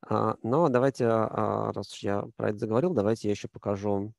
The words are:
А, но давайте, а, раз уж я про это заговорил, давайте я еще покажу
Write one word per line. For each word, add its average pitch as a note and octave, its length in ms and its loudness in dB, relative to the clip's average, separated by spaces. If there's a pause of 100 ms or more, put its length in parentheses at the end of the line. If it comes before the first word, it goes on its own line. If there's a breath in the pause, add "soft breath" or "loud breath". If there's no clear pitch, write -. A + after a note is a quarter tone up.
А, A2 400 0
но C#3+ 260 2
давайте, B2+ 380 2
а, A2 680 0
раз G#2 200 -8
уж - 100 -14
я G2+ 220 -2 (120)
про A2 140 0
это G#2 80 -4
заговорил, A#2+ 360 0
давайте G#2+ 340 0
я G#2 40 2
еще - 160 -6
покажу G2+ 720 -4